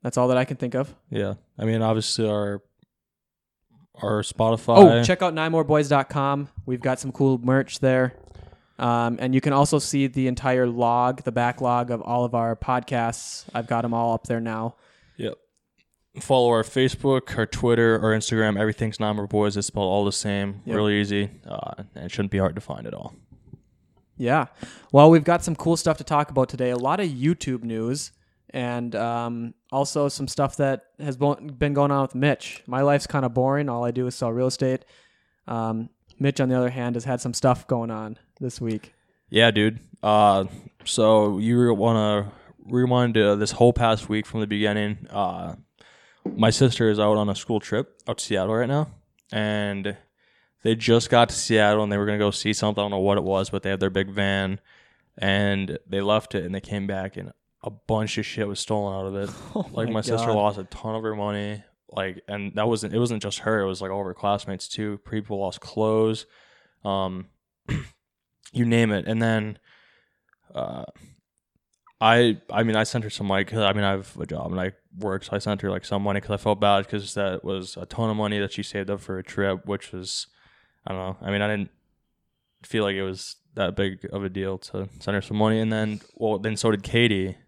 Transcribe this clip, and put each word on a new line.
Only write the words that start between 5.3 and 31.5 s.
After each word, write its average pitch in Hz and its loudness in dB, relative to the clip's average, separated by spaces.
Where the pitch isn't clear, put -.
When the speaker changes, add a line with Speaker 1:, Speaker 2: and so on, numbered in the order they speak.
Speaker 1:
nine 160 -2
more 160 2
boys 147 2
dot 139 2
com. 139 -2
We've 127 -4
got 127 -2
some 131 -8
cool 135 2
merch 131 2
there. 131 2
Um, 120 0
and 127 0
you 131 6
can 143 0
also 147 4
see 139 0
the 131 0
entire 127 2
log, 120 2
the 123 -4
backlog 123 0
of 117 -4
all 123 0
of 120 -4
our 117 0
podcasts. 120 -4
I've 117 -4
got 117 0
'em 117 -2
all 117 0
up 113 -2
there 117 -2
now. 113 -6
Speaker 2:
Yep. - -8
Follow 123 4
our 113 4
Facebook, 135 0
our 113 2
Twitter, 117 4
our 110 2
Instagram. 110 0
Everything's 110 -2
Nine 107 -2
More 101 -6
Boys. 104 0
It's 101 -4
spelled 101 -2
all 101 2
the 101 0
same. 101 -4
Speaker 1:
Yep. 113 -4
Speaker 2:
Really 104 2
easy. 101 -2
Uh, - -12
and 71 -12
it 92 -10
shouldn't 101 -4
be 98 0
hard 92 2
to 101 -8
find 58 -12
at 55 -10
all. - -14
Speaker 1:
Yeah. 131 2
Well, 147 12
we've 165 8
got 170 2
some 165 -4
cool 165 0
stuff 160 0
to 147 -14
talk 147 -2
about 131 0
today. 127 -2
A 123 -2
lot 135 0
of 190 -2
YouTube 131 -2
news 117 -4
and, 120 -6
um, 117 -4
also 143 0
some 139 -6
stuff 139 -2
that 135 0
has 143 -6
bo-, 143 2
been 143 -4